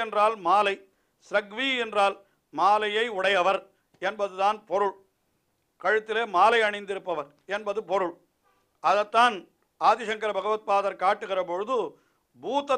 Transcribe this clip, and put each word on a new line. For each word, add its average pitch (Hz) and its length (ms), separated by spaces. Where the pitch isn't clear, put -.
என்றால் 214 320
மாலை, 196 280
ஸ்ரக்வி 208 400
என்றால் 202 320
மாலையை 208 520
உடையவர் 190 420
என்பதுதான் 202 580
பொருள். 190 260
கழுத்திலே 214 420
மாலை 226 300
அணிந்திருப்பவர் 190 600
என்பது 208 240
பொருள். 190 240
அதைத்தான் 208 520
ஆதிசங்கர 214 580
பகவத்பாதர் 202 640
காட்டுகிற 190 360
பொழுது 214 260
பூத 254 340